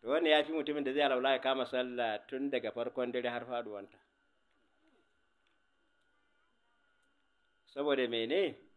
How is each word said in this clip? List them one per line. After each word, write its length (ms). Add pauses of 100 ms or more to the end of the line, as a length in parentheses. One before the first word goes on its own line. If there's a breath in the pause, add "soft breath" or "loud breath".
To, 80
wannan 200
ya 140
fi 80
mutumin 320
da 100
zai 80
alwala 300
ya 80
kama 260
sallah 600
tun 240
daga 200
farkon 400
dare 180
har 160
faduwanta. 520 (3750)
Saboda 340
mene? 480 (220)